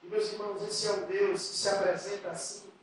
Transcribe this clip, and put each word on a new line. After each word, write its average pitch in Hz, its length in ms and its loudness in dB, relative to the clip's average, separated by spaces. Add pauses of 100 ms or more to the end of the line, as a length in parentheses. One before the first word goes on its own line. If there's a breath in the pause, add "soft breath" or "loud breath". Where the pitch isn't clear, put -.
E, 170 40 -16
meus 208 260 0
irmãos, 208 300 -4
esse - 260 -2
é 208 40 4
um 196 140 0
Deus 196 420 2
que - 60 -8
se - 140 2
apresenta 196 600 2
assim - 420 -8 (100)